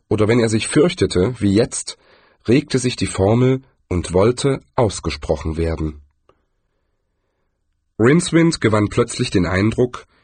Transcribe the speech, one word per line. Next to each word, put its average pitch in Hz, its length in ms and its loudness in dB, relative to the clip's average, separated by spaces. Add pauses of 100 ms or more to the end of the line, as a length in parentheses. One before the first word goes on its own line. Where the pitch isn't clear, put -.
oder 107 180 0
wenn 120 140 2
er 113 80 2
sich 107 200 0
fürchtete, 127 680 2
wie 101 160 2
jetzt, - 440 -2 (500)
regte 135 300 2
sich 123 180 -4
die 98 100 -4
Formel 127 560 2 (260)
und 85 260 -4
wollte 123 460 2 (140)
ausgesprochen - 840 -4
werden. 78 420 -4 (2000)
Rincewind 165 600 2
gewann 107 280 0
plötzlich 120 420 -2
den 92 140 2
Eindruck, 104 600 -2 (180)